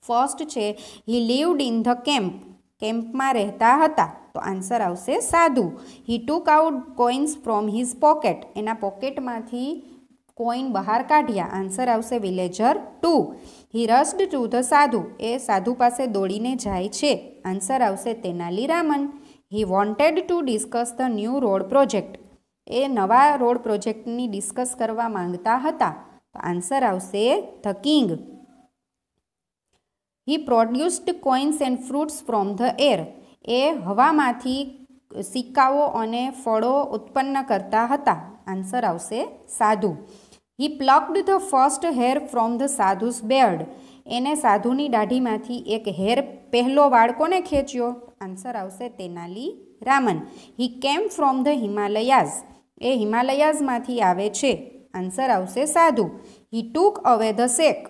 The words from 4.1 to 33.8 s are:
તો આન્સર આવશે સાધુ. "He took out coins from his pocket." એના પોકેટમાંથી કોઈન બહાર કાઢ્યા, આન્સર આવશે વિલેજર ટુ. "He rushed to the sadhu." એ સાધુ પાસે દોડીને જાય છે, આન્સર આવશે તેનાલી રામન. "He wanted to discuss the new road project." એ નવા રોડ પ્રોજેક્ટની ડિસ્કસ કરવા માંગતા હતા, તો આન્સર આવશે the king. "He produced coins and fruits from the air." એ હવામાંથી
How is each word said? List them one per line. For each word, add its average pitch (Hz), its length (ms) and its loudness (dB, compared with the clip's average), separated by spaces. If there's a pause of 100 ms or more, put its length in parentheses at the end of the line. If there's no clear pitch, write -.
તો - 60 -6
આન્સર 190 420 -4
આવશે 180 380 -2
સાધુ. 285 520 2 (380)
"He 233 80 -2
took 294 280 -4
out 311 320 4 (240)
coins 254 280 2 (180)
from 214 260 0
his 240 140 -2 (160)
pocket." 302 340 4 (180)
એના 214 180 -4
પોકેટમાંથી 247 1080 -6 (500)
કોઈન 247 380 -4
બહાર 214 320 0
કાઢ્યા, 233 500 2
આન્સર 190 340 -4
આવશે 226 300 0
વિલેજર 185 600 0 (240)
ટુ. 320 340 2 (400)
"He 233 60 0
rushed 285 520 2
to 262 140 0
the 240 120 0
sadhu." 254 420 2 (180)
એ 233 180 -4
સાધુ 226 360 0
પાસે 247 340 2
દોડીને 208 480 -2
જાય 196 340 -4
છે, - 560 -2
આન્સર 196 360 -2
આવશે 220 320 -2
તેનાલી 180 540 -6
રામન. 302 420 0 (440)
"He 208 80 -2
wanted 208 540 2
to 349 240 -2
discuss 240 480 -2 (140)
the 254 120 -2
new 220 240 -4
road 190 340 0
project." 262 480 2 (480)
એ 262 200 -2
નવા 254 480 6
રોડ 247 220 2
પ્રોજેક્ટની 233 720 -4
ડિસ્કસ 233 520 -6
કરવા 226 300 -2
માંગતા 180 480 -2
હતા, 254 380 0 (380)
તો - 60 -16
આન્સર 180 440 -2
આવશે 208 600 0 (220)
the 196 100 -2 (120)
king. 254 300 2 (2000)
"He 302 80 0
produced 262 760 0
coins 285 480 0
and 262 180 0 (140)
fruits 302 380 -4
from 202 320 -2
the 254 320 2
air." 165 100 -2 (420)
એ 262 260 0
હવામાંથી 262 1160 0 (360)